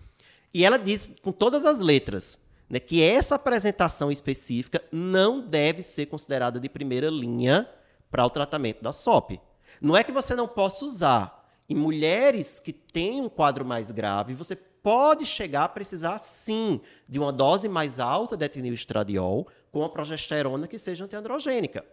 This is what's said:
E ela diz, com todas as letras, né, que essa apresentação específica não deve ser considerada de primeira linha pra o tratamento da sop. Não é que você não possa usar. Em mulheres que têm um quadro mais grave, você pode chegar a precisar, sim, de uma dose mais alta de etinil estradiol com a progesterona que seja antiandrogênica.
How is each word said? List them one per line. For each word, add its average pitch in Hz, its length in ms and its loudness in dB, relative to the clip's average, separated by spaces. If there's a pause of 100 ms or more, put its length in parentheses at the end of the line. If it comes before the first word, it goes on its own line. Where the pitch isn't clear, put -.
(540)
E 170 100 4
ela 214 140 6
diz, 202 340 -2 (100)
com 190 120 -4
todas 254 320 2
as 302 160 4
letras, 135 580 2 (300)
né, 123 100 -2
que 165 220 0
essa 226 340 4
apresentação 196 760 0
específica 131 680 -4 (100)
não 190 500 2
deve 160 400 0
ser 151 260 -6
considerada 127 520 -4
de 135 100 -8
primeira 139 400 -2
linha 127 600 0 (400)
pra 123 160 2
o 123 40 2
tratamento 143 520 -4
da 117 120 -6
sop. 131 460 2 (420)
Não 151 140 4
é 220 80 6
que - 80 -4
você 254 240 -2
não 240 120 -2
possa 196 380 -2
usar. 147 600 0 (240)
Em 151 60 -2
mulheres 160 840 2
que - 100 -12
têm 202 500 -4
um 240 80 -4
quadro 139 360 0
mais 117 260 -6
grave, 107 420 -4
você 160 220 -12
pode 277 680 2
chegar 151 400 -2
a 180 40 -6
precisar, 190 480 -6
sim, 220 640 -2 (280)
de 131 120 -6
uma 143 120 0
dose 147 360 4
mais 151 320 -4
alta 180 380 -2
de 156 80 -2
etinil 127 280 -6
estradiol 104 720 -2 (220)
com 147 140 -4
a 160 60 -4
progesterona 151 760 -4
que 202 120 -14
seja 180 260 -8
antiandrogênica. 226 880 -4